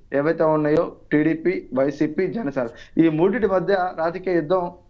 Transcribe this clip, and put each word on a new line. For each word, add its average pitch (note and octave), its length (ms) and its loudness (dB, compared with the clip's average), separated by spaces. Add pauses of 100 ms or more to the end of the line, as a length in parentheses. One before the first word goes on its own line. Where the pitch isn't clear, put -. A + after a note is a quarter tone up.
(140)
ఏవైతే D#3 300 0
ఉన్నాయో, D#3 480 2 (200)
టీడీపీ, D#3+ 600 0
వైసీపీ, D3+ 540 0
జనసేన, C3+ 400 -4 (300)
ఈ E3 120 4
మూడిటి G3 380 2
మధ్య F3+ 500 0
రాజకీయ F3 380 -2
యుద్ధం F3 360 0 (180)